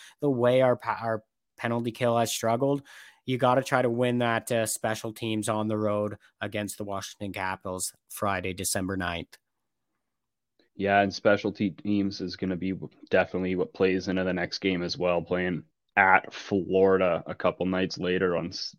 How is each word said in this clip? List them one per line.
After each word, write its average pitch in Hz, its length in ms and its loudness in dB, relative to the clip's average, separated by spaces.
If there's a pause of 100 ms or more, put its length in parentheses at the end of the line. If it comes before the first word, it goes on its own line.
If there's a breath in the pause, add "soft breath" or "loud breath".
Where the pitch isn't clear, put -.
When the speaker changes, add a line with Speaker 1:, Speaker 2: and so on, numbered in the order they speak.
(200 loud breath)
Speaker 1:
the 147 120 2
way 123 300 4
our 127 140 6
pa-, 113 240 -4
our 113 240 -2 (340)
penalty 117 340 -2
kill 117 260 0
has 117 140 2
struggled. 135 500 0 (440 loud breath)
You 131 120 -2
gotta 127 240 4
try 127 200 0
to 123 80 2
win 123 300 0
that, 117 340 0
uh, 113 120 2
special 110 460 -4
teams 110 380 -4
on 107 180 -2
the 110 100 0
road 104 380 -2 (240 soft breath)
against 104 380 -6
the 107 80 -8
Washington 98 480 -8
Capitals 95 580 -6 (160)
Friday, 95 460 -4
December 95 420 -4
ninth. 85 420 -6 (1400)
Speaker 2:
Yeah, 98 240 4
and 98 120 2
special 104 380 2
te-, 98 200 -2
teams 98 500 -2
is 90 160 -6
gonna 92 180 -2
be 92 160 -4
w-, 80 180 -8 (200)
definitely 92 480 0
what 87 160 -2
plays 92 340 2
into 92 160 0
the 92 80 0
next 90 280 -4
game 92 220 0
as 87 160 -4
well, 87 240 0
playing 90 420 -2 (340)
at 95 360 6
Florida 92 920 2
a 82 80 -8
couple - 300 0
nights 92 320 0
later 90 400 0
on 82 100 -4
s-, - 320 -10